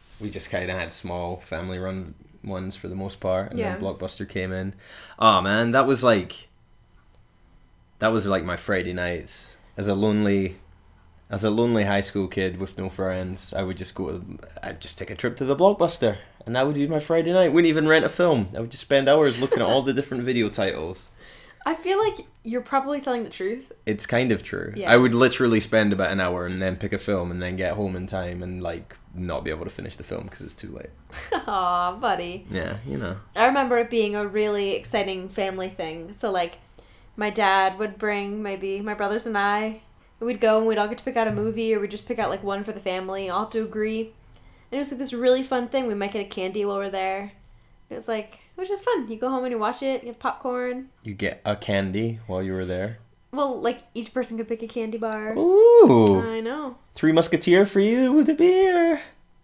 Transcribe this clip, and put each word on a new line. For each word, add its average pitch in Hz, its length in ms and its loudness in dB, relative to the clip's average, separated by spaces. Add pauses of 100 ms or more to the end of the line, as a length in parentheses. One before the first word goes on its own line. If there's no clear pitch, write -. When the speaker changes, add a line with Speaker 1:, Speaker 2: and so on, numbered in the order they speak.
(200)
Speaker 1:
We 107 100 -8
just 95 220 -10
kinda 92 240 -4
had 85 160 -6
small 90 460 -8
family-run 92 760 -8 (300)
ones 95 320 -8
for - 120 -14
the 92 60 -10
most 95 260 -8
part, 95 300 -2
and 240 100 -6
then 107 60 -2
Speaker 2:
Yeah. 95 140 -6
Speaker 1:
Blockbuster 95 500 -8
came 92 220 -6
in. 92 240 -6 (420)
Oh, 104 240 8
man, 107 300 4
that 127 160 6
was, 127 160 2
like, 104 460 2 (1500)
that 110 120 4
was, 107 140 0
like, 95 180 0
my 87 140 -4
Friday 90 360 -2
nights. 87 600 -6 (220)
As 101 100 -4
a 101 60 2
lonely, 101 640 2 (720)
as 101 140 -4
a 107 80 2
lonely 113 320 2
high 101 180 2
school 98 260 -4
kid 92 320 -4
with 95 160 -8
no 95 140 -8
friends, 92 640 -6
I 95 80 -4
would 92 160 -6
just 92 160 -12
go 95 140 -6
to, 87 320 -10 (240)
I'd - 180 -12
just - 160 -12
take 92 140 -12
a 104 40 -10
trip 120 220 -4
to 135 80 -4
the 135 100 2
Blockbuster, 165 640 2 (300)
and 113 80 -4
that 131 100 2
would 147 80 0
be 143 140 0
my 156 100 -2
Friday 165 340 0
night. 180 220 6
Wouldn't 170 160 6
even 156 180 2
rent 156 160 6
a - 60 0
film. 139 480 2
I - 20 -4
would 117 120 -8
just - 100 -12
spend 139 260 2
hours 139 320 6
looking 135 200 2
at - 80 2
all 127 160 4
the 131 100 0
different 123 300 -2
video 120 260 2
titles. 92 600 -4 (540)
Speaker 2:
I 320 120 -2
feel 370 280 0
like - 220 -4 (160)
you're 240 200 -4
probably 269 380 -2
telling 247 240 -4
the - 60 -8
truth. 220 420 -8 (140)
Speaker 1:
It's 214 220 -4
kind 120 240 2
of 101 100 0
true. 90 340 -8
Speaker 2:
Yeah. - 160 -2
Speaker 1:
I 123 60 6
would 123 160 4
literally 120 460 4
spend 107 340 2
about 95 160 0
an 98 100 -2
hour 90 280 -2
and 92 120 -6
then 92 180 -2
pick 104 160 -6
a 98 40 -4
film 92 320 -4
and 87 100 -6
then 90 160 -6
get 90 200 -2
home 98 200 -4
in 92 120 -8
time 90 340 -6
and, 90 220 -8
like, - 340 -10 (160)
not 87 300 -6
be 78 80 -6
able 78 140 -8
to - 40 -8
finish - 260 -12
the - 80 -16
film - 240 -10
'cause - 140 -18
it's - 140 -14
too - 160 -16
late. - 180 -16 (440)
Speaker 2:
<laughs> - 140 -6
Aw, 180 500 -2
buddy. 190 520 -4
Speaker 1:
Yeah, 95 340 -6
you 139 140 -8
know. 95 200 -6 (180)
Speaker 2:
I 220 100 4
remember 254 320 2
it 233 140 -2
being 208 240 0
a 208 100 -2
really 202 460 -2
exciting 190 580 -4
family 190 400 -6
thing. 170 440 -10
So, 208 180 -4
like, 175 260 -2 (600)
my 208 120 -4
dad 190 480 2
would 202 220 -6
bring 208 420 -4
maybe 196 380 -6
my 214 140 -6
brothers 214 340 -4
and 214 100 -4
I, 208 440 -2 (380)
and 233 80 -6
we'd 240 120 -4
go 220 200 4
and 220 60 2
we'd 220 120 2
all 214 100 2
get 226 120 -6
to - 40 -18
pick 262 140 -4
out 226 100 2
a 220 40 0
movie, 220 440 0
or 208 40 0
we'd 196 120 -4
just 202 160 -12
pick 240 100 -4
out, 202 120 -2
like, 190 120 -4
one 202 220 -4
for 208 80 -8
the 190 80 -12
family, 190 500 -6
all 185 120 -2
have 220 100 -6
to 220 120 -2
agree. 220 500 -4 (580)
And 254 60 -4
it - 0 -
was, 285 140 -4
like, 262 60 -8
this 262 140 -6
really 254 320 2
fun 247 240 -2
thing. 262 200 -2
We 214 60 -2
might 202 200 -4
get 202 120 -4
a 196 40 -14
candy 190 340 -4
while 202 140 -2
we're 196 120 -4
there. 190 440 -6 (560)
It 233 60 -12
was, 226 120 -12
like, 214 280 -6
it - 220 -20
was 370 120 -8
just 392 160 -6
fun. 294 260 -2
You 220 60 -8
go 247 120 -2
home 262 140 -2
and 254 80 -4
you 226 80 -4
watch 233 240 -2
it, 269 200 -2
you 233 40 -12
have 233 120 -14
popcorn. 247 680 -6 (160)
Speaker 1:
You 107 100 -10
get - 300 -6
a 104 140 -2
candy 104 720 -2
while 92 140 -2
you 95 120 -4
were 92 120 -4
there? 92 340 -6 (320)
Speaker 2:
Well, 262 280 -2
like, - 240 -4 (100)
each 226 200 -10
person 240 240 -4
could 220 100 -8
pick 226 160 -6
a 226 40 -10
candy 226 300 -6
bar. 214 400 -6
Speaker 1:
Ooh. 359 840 10
Speaker 2:
I 226 180 -2
know. 254 380 -6 (180)
Speaker 1:
Three 156 160 4
Musketeer 170 540 6
for 196 160 2
you, 247 320 4
would 302 160 6
it 302 80 0
be, 370 340 6
or 339 300 4 (420)